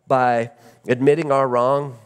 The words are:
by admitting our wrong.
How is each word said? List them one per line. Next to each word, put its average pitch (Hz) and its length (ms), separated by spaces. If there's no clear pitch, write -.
by 123 460
admitting 139 460
our 135 160
wrong. 127 580